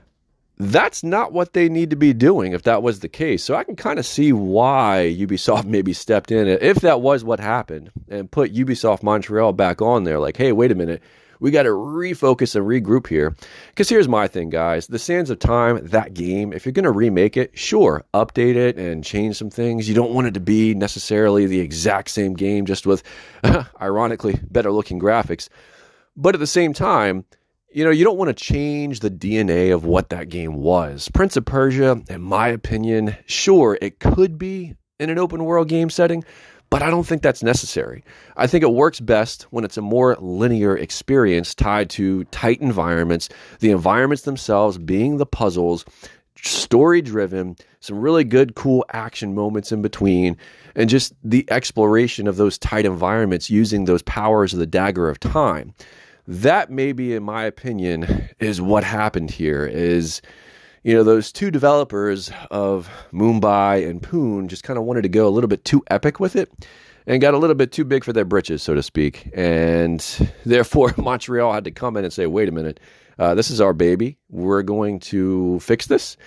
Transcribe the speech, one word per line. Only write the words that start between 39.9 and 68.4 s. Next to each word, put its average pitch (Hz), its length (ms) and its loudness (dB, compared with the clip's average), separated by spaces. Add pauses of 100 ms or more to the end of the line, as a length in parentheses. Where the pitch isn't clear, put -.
linear 101 560 0
experience 92 760 0
tied 104 380 0
to 95 360 -2
tight 117 340 -2
environments, 85 680 -2 (300)
the 110 140 2
environments 110 500 0
themselves 107 560 0
being 101 380 -2
the 139 100 -2
puzzles, 87 580 -2 (560)
story-driven, 107 1160 0 (240)
some 101 180 -12
really 151 260 2
good, 123 300 2
cool 131 380 0
action 110 420 -8
moments 104 380 -4
in 107 100 -4
between, 90 540 2 (400)
and 117 120 2
just 127 240 2 (120)
the 117 260 2
exploration 110 800 2
of 92 80 -2
those 101 200 2
tight 107 300 -2
environments 92 640 0
using 104 340 2
those 90 180 2
powers 107 500 0
of 87 80 -4
the 82 60 -2
Dagger 90 420 0
of 73 100 -6
Time. 104 560 -2 (520)
That 131 440 0
maybe, 131 440 -4
in 107 80 -4
my 110 220 -6
opinion, 92 920 -4
is 95 200 -4
what 101 240 2
happened 104 480 -4
here, 73 360 -2
is, 85 560 -2 (600)
you 117 120 2
know, 113 80 6
those 110 280 4
two 202 200 -6
developers 123 800 0 (200)
of 98 380 -2 (240)
Mumbai 101 720 2
and 87 140 -8
Pune 110 460 -4
just 90 180 -14
kinda 123 160 -6
wanted 117 220 -2
to 92 80 0
go 107 180 4
a - 20 4
little 113 180 2
bit - 180 -2
too 139 240 4
epic 147 300 0
with 185 140 -2
it - 160 0 (560)
and 123 140 2
got 143 140 6
a 143 40 4
little 156 160 4
bit 131 180 0
too 156 120 -2
big 131 200 0
for 117 100 -6
their 107 100 2
britches, 87 380 -2